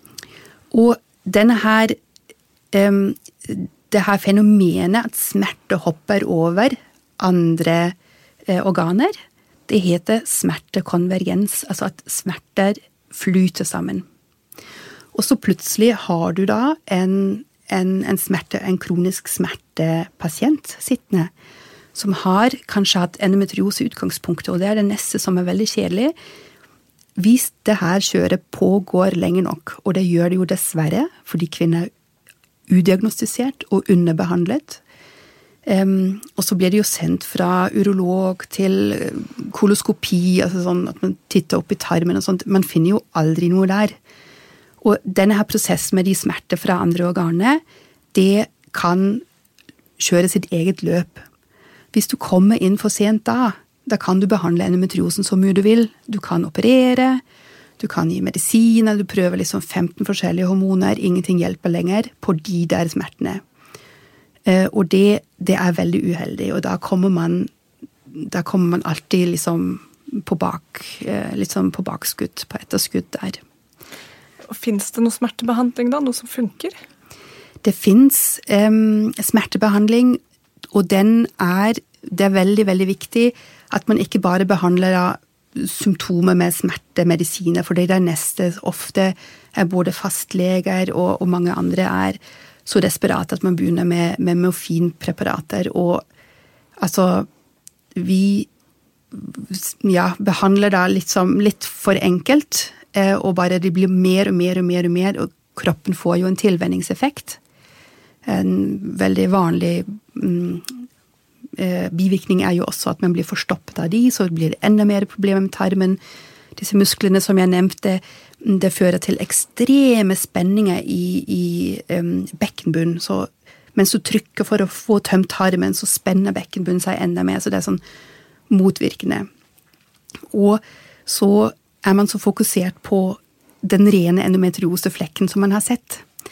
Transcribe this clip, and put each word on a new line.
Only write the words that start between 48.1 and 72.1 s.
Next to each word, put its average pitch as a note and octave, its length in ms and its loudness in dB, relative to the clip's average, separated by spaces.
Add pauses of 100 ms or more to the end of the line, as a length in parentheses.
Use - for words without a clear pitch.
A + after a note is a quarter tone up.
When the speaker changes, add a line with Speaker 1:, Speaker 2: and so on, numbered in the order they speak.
Speaker 1:
det G3 320 4 (260)
kan F#3+ 480 0 (800)
kjøre F3 300 2
sitt - 220 -2
eget F3 320 -2
løp. E3+ 380 -2 (720)
Hvis - 160 0
du - 80 -4
kommer G3 420 4
inn F#3+ 180 2
for G#3+ 120 -2
sent G#3+ 340 0
da, A#3+ 300 0 (340)
da G#3 100 0
kan F#3 220 0
du G3+ 80 2
behandle F3 380 0
endometriosen F3+ 580 0
så F#3+ 160 -2
mye F#3+ 160 4
du G3 60 2
vil. A3 280 4 (200)
Du G#3+ 100 -4
kan E3+ 260 -4
operere, B3+ 760 4 (580)
du - 80 -6
kan E3 240 -2
gi F#3 100 -4
medisiner, A3+ 760 2
du G3+ 60 0
prøver F3+ 340 -2
liksom F#3 260 -4
femten F3+ 440 -4
forskjellige F3+ 400 -2
hormoner, F#3+ 520 0
ingenting F3+ 400 0
hjelper F3 320 -2
lenger F3+ 380 -2 (120)
på F#3+ 140 0
de E3+ 300 -4
der E3 260 -2
smertene. - 500 -6 (1040)
Eh, F#3+ 260 4
og G3 200 0
det, G3+ 300 4 (160)
det F#3+ 180 0
er F3+ 200 0
veldig F3 280 0
uheldig, - 500 -4
og - 100 -4
da - 140 -4
kommer F#3+ 340 0
man, F3 340 0 (640)
da - 360 -8
kommer F3 340 0
man E3 80 -6
alltid F3+ 500 0
liksom E3+ 440 -4 (480)
på - 100 -2
bak, - 460 -6 (240)
eh, G3+ 280 -4
litt G3 200 -4
sånn F#3+ 160 0
på - 120 -6
bakskudd, - 640 -8